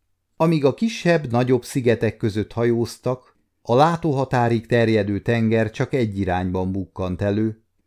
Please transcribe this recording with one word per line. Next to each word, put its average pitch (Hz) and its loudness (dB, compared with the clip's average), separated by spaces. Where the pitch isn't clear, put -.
Amíg 160 2
a 131 4
kisebb, 170 0
nagyobb 123 2
szigetek 117 0
között 104 -4
hajóztak, 120 -4
a 117 -2
látóhatárig 131 2
terjedő 107 2
tenger 113 0
csak - -6
egy 107 -2
irányban 92 -2
bukkant 92 -6
elő, 107 -2